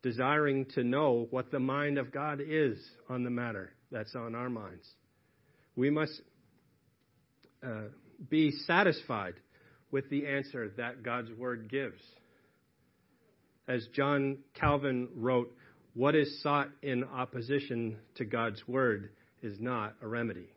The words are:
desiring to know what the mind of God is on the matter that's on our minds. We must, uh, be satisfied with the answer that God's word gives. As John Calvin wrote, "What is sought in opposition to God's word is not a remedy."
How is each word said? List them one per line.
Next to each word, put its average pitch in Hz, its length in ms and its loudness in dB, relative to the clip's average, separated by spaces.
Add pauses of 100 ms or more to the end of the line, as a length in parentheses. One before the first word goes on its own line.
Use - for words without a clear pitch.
desiring 135 680 2
to 135 120 0
know 123 460 4
what 127 220 -2
the 139 100 0
mind 143 380 2
of 123 120 -4
God 143 300 -4
is 147 380 2 (320)
on 123 140 0
the 123 60 -2
matter 117 440 -4 (160)
that's 107 240 -8
on 117 200 -6
our 123 140 -4
minds. 101 400 -10 (880)
We 131 140 4
must, 151 320 0 (1400)
uh, 110 260 -6 (420)
be 151 220 6
satisfied 151 840 2 (560)
with 135 180 -2
the 143 180 0
answer 135 520 -4
that 120 240 -6
God's 117 300 -4
word 117 360 -6
gives. 131 320 -4 (1700)
As 123 220 -2
John 139 540 2 (120)
Calvin 135 600 2
wrote, 120 400 0 (380)
"What 139 220 4
is 147 260 2
sought 143 300 2 (100)
in 131 240 0
opposition 127 920 -2 (160)
to 131 100 -6
God's 113 420 -2
word 123 440 0 (320)
is 104 180 -8
not 113 400 -2
a 117 80 -10
remedy." 110 480 -4